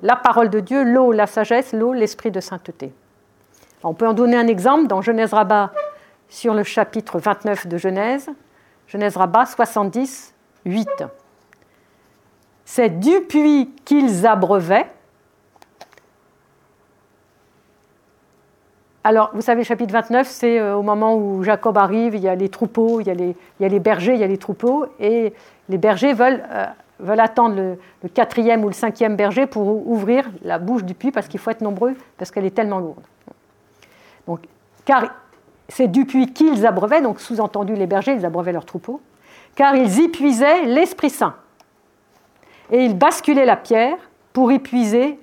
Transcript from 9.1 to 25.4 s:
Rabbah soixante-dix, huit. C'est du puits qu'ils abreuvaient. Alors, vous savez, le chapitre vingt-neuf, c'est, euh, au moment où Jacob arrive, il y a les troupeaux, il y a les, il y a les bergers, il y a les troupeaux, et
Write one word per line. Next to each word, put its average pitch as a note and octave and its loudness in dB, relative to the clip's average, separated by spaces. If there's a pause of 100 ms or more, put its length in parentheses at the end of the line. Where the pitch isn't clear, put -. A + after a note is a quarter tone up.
Rabbah F#3 2
soixante-dix, A#3+ -4 (300)
huit. G#3+ -4 (1600)
C'est A3+ 0
du C4 2
puits D4 2 (100)
qu'ils A#3+ 2
abreuvaient. G3 2 (4000)
Alors, A3 4
vous G#3 -6
savez, A#3 0
le A3+ 0
chapitre A3 -4
vingt-neuf, A#3 0
c'est, A#3 0
euh, G3+ -2
au G3+ -2
moment G#3+ 0
où G3 -2
Jacob G#3 0
arrive, G#3+ 2
il F#3+ -8
y F#3+ 0
a F#3 0
les F#3+ -2
troupeaux, A3+ -2
il G3 -6
y F#3+ -2
a F3+ -2
les, F3+ -4 (240)
il - -4
y - 0
a G3 2
les G3 2
bergers, G3 0
il A#3 0
y G#3 0
a - 0
les F#3+ -2
troupeaux, B3 -2 (120)
et A3 0 (360)